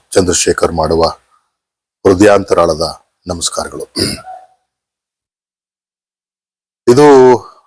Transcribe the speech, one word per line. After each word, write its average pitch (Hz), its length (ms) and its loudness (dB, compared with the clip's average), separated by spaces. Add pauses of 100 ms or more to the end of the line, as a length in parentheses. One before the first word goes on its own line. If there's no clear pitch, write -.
(120)
ಚಂದ್ರಶೇಖರ್ 85 600 -2
ಮಾಡುವ 82 340 -2 (1000)
ಹೃದಯಾಂತರಾಳದ 90 1000 0 (220)
ನಮಸ್ಕಾರಗಳು. - 560 -10 (3000)
ಇದು 131 440 6 (300)